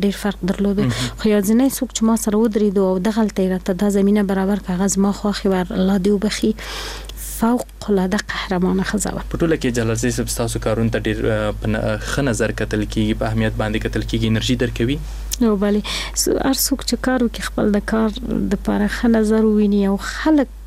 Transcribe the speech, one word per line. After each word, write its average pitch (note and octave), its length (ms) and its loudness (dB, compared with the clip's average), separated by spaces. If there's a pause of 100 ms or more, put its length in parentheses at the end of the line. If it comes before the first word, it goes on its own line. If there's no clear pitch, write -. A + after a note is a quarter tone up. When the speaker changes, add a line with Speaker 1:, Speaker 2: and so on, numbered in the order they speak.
Speaker 1:
ډېر G3+ 180 2
فرق G3+ 160 -2 (120)
درلوده. G3 320 0
Speaker 2:
مهم. A#2+ 360 -2
Speaker 1:
خو G#3+ 100 0
یوازینی G#3+ 420 4
څوک - 260 -4
چې - 120 0
ما A3+ 160 4
سره G#3 180 0
ودرېد G#3 360 2
او F#3 200 2
دغلته G#3+ 440 0
یې F#3 100 2
راته F#3 200 -2
دا G3+ 260 2
زمینه G3+ 320 4
برابر F#3+ 340 0
کړه، - 60 -6
هغه F3+ 160 2
زما G3 260 2
خوښ G3+ 340 -2
وه، F#3 200 2 (120)
الله F#3+ 200 4
دې F#3 100 2
وبخي. G#3 460 0 (840)
فوق - 540 -2
العاده F#3+ 280 2
قهرمانه F#3 640 -2
ښځه - 320 -2
وه. - 160 -6
Speaker 2:
په B2 80 -4
ټوله D#3+ 240 2
کې C3+ 40 -2 (120)
جلال A2+ 240 0
زی B2 80 2
صاحب، A#2 240 -2
ستاسو A#2 320 -2
کارونو A2+ 240 2
ته A2+ 80 -2
ډېر، G#2+ 260 -2
آه، G#2+ 280 0 (100)
په A#2 60 -2
نه-، A2 300 0 (120)
ښه C#3 180 0
نظر G#2+ 320 0
کتل G#2+ 240 -2
کیږي، G#2+ 360 0
په A2 100 -2
اهمیت A2 300 0
باندې G#2+ 260 -2
کتل A2 160 -2
کیږي، A2+ 240 -2
انرژي A2 300 2
درکوي؟ A#2+ 420 0 (420)
Speaker 1:
نو A3 160 4
بلې، G#3 260 2 (320)
س-، - 140 0 (180)
هر C4+ 100 2 (100)
څوک C4+ 220 -2
چې A#3+ 80 0 (100)
کار B3+ 160 2
وکړي، A3 260 -2
خپل G#3+ 280 0
د G3+ 160 0
کار A3 180 2 (440)
دپاره G3+ 340 0
ښه - 180 -2 (100)
نظر A3 280 4
وویني G#3 420 4
او G3 100 2
خلک، D4 520 2 (180)